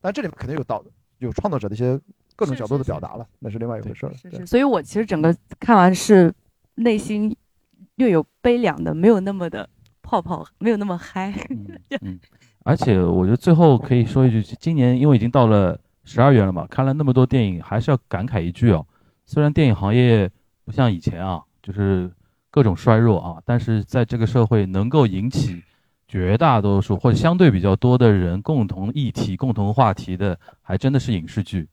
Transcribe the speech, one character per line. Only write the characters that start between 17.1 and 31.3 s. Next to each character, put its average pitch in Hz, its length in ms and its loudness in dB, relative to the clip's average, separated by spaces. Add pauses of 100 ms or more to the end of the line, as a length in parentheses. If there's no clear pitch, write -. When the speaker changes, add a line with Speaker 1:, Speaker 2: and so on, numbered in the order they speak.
Speaker 3:
多 127 140 4
电 123 200 0
影， 87 160 -6
还 104 160 -4
是 120 120 -4
要 131 80 2 (100)
感 95 180 -6
慨 87 140 -4
一 85 100 -4
句 117 200 2
哦， 80 160 0 (400)
虽 - 160 -2
然 147 100 2
电 143 160 2
影 110 60 2
行 98 200 -2
业 117 360 4 (340)
不 117 80 -14
像 123 180 0
以 90 80 -4
前 85 240 -6
啊， 92 200 -6 (200)
就 98 120 -12
是 95 360 -2 (400)
各 147 120 2
种 101 140 2
衰 113 200 2
弱 110 240 4
啊， 85 240 -12
但 120 140 -2
是 113 240 -2
在 123 220 -2
这 120 120 -6
个 113 80 0
社 113 220 2
会 104 180 2
能 95 240 -2
够 139 200 2
引 95 200 -4
起 123 320 -4 (460)
绝 95 320 -2
大 135 220 4
多 98 200 2
数 95 160 -2
或 123 140 2
者 110 80 2
相 170 180 0
对 180 140 6
比 95 100 0
较 95 140 2
多 123 240 2
的 117 140 6
人 90 300 0
共 143 220 0
同 95 280 -6
议 135 180 -4
题、 104 260 -6
共 131 160 -4
同 104 220 -2
话 117 180 2
题 92 240 -8
的， 92 220 -4 (240)
还 95 160 -4
真 135 140 0
的 135 80 2
是 120 120 -6
影 82 140 -4
视 101 160 -6